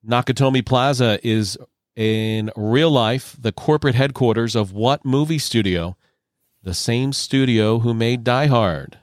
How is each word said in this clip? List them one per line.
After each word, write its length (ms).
Nakatomi 580
Plaza 600
is, 320
in 580
real 380
life, 440
the 140
corporate 460
headquarters 580
of 160
what 340
movie 360
studio? 560
The 120
same 380
studio 680
who 120
made 300
Die 240
Hard. 560